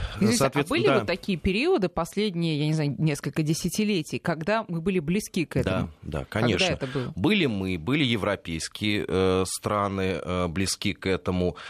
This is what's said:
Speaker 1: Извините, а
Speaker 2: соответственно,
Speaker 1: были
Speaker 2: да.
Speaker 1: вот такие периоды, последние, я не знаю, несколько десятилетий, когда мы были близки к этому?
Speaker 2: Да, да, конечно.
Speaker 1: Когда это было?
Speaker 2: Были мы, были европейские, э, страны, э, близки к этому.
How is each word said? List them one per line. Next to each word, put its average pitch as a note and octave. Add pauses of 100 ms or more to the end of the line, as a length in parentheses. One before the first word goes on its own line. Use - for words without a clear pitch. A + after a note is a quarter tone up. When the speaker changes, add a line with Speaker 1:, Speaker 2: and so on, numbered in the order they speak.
(160)
Speaker 1:
Извините, G#3+
а A#3
Speaker 2:
соответственно, C#3+
Speaker 1:
были -
Speaker 2:
да. -
Speaker 1:
вот G#2+
такие F3+
периоды, A3
последние, E3+
я D3+
не D3+
знаю, D3
несколько D3+
десятилетий, E3
когда F3
мы E3
были F3+
близки F3
к -
этому? F#2 (120)
Speaker 2:
Да, D2+
да, C2
конечно. A2
Speaker 1:
Когда D3+
это C3
было? B2
Speaker 2:
Были E3
мы, F#2+
были B2
европейские, G2+
э, F#2
страны, G2
э, F2+
близки F#2
к -
этому. F2+ (140)